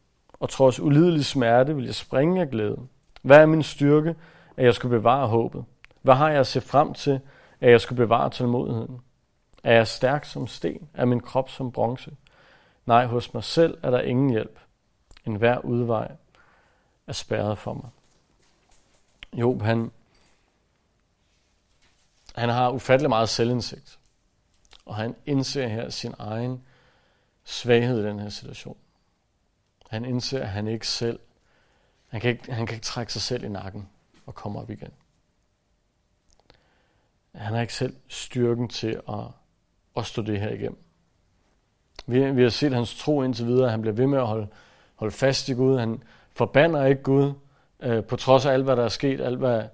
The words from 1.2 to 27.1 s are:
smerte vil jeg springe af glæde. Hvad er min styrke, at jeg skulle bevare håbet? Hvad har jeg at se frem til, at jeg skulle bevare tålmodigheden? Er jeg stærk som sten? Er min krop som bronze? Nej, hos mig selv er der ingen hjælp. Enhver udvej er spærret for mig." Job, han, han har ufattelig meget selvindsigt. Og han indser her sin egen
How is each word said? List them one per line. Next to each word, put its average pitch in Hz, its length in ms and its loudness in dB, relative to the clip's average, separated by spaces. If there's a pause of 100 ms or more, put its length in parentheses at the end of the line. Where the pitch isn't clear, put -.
smerte 127 500 2
vil 127 100 -6
jeg 117 100 -8
springe 165 460 0
af 151 80 -4
glæde. 110 380 -4 (340)
Hvad 135 160 10
er 156 80 12
min 160 180 4
styrke, 151 520 2 (420)
at 131 80 2
jeg 120 100 6
skulle 120 220 -2
bevare 120 300 2
håbet? 117 380 -2 (360)
Hvad 131 120 6
har 151 160 4
jeg 147 100 2
at 127 80 4
se 127 140 -2
frem 139 320 2
til, 135 260 -2 (420)
at 127 100 8
jeg 113 100 10
skulle 123 160 -6
bevare 123 320 2
tålmodigheden? 123 720 -4 (600)
Er 120 100 4
jeg 113 140 6
stærk 135 380 -2
som 135 220 -10
sten? - 460 -10
Er 131 120 -2
min 123 140 2
krop - 300 -4
som 127 220 -10
bronze? 123 440 -6 (720)
Nej, 123 200 4
hos 117 280 -4
mig 113 100 -8
selv - 400 0
er 131 80 0
der 123 100 2
ingen 131 280 0
hjælp. 110 300 -4 (640)
Enhver 117 320 0
udvej 120 540 -4 (960)
er 147 60 -10
spærret 107 440 -4
for - 160 -10
mig." - 160 -14 (1400)
Job, 120 280 -2
han, 113 300 -2 (2500)
han 117 140 -2
har 123 220 2
ufattelig 131 380 2
meget 113 200 2
selvindsigt. - 680 -4 (880)
Og 110 100 -14
han 110 200 -6 (100)
indser 135 420 -2
her 110 220 -6
sin - 300 -10
egen 120 440 -8 (800)